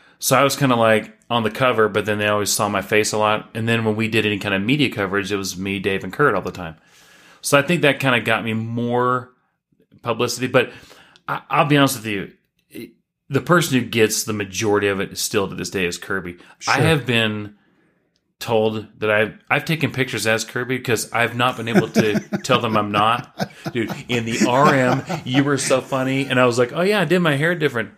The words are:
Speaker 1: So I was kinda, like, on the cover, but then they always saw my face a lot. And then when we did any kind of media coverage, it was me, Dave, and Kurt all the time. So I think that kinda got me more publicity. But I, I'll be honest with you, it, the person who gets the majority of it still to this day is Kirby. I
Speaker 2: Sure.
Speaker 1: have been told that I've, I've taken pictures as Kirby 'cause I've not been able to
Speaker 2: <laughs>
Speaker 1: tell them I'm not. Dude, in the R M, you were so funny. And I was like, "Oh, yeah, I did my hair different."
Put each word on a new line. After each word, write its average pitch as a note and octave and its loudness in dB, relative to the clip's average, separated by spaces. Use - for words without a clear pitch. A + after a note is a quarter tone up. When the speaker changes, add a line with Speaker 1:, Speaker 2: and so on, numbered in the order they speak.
Speaker 1:
So - 2
I C3+ 4
was C#3 2
kinda, C3 2
like, A2 2
on A#2 0
the G#2 -2
cover, A2 2
but G2+ -2
then G#2 -2
they G#2 0
always G#2 0
saw G#2+ 0
my G2+ -2
face G#2+ 0
a A2 0
lot. G#2+ 0
And A2+ -4
then A2+ 0
when A2 0
we A2 -2
did A2 0
any G#2 -2
kind G2+ -4
of F#2+ 0
media B2+ 0
coverage, G2 -4
it G2+ 0
was F#2+ -6
me, G2 -6
Dave, F#2+ -2
and F#2 -10
Kurt C#3 2
all F2+ -2
the F#2 -8
time. E2 -12
So - 4
I C#3 4
think D#3+ 0
that C#3 2
kinda B2 2
got G#2+ 0
me A2+ -4
more A#2+ -2
publicity. A#2+ -2
But B2 2
I, D3 -6
I'll D#3 4
be C#3+ 4
honest C#3 4
with G#2+ -10
you, G2+ -6
it, - -16
the C3 0
person D3 2
who A2+ -2
gets G#2+ 2
the A2 -6
majority G2+ 0
of G2 0
it - -8
still G2 -2
to - -12
this F#2 -8
day F#2+ -2
is F2 -4
Kirby. F2+ -6
I A#2+ 2
Speaker 2:
Sure. C#3+ 2
Speaker 1:
have D3+ 2
been A2 -2
told A2 0
that G#2+ 0
I've, G#2+ 2
I've C#3 0
taken D#3 -2
pictures B2 -4
as A2 2
Kirby B2 -4
'cause - -2
I've A#2 0
not B2 0
been A2+ -6
able A2 2
to A2 2
Speaker 2:
<laughs> - -8
Speaker 1:
tell B2 2
them A2 0
I'm G#2 0
not. A2 0
Dude, A#2 -2
in A#2+ 0
the A2+ 0
R C#3 4
M, C3 2
you C3 2
were C#3+ 0
so C3 0
funny. C3+ -2
And C3 2
I B2+ 6
was A#2+ 2
like, B2 2
"Oh, D#3 -4
yeah, G3+ 2
I F3 0
did E3 2
my D#3 2
hair E3 0
different." B2+ -2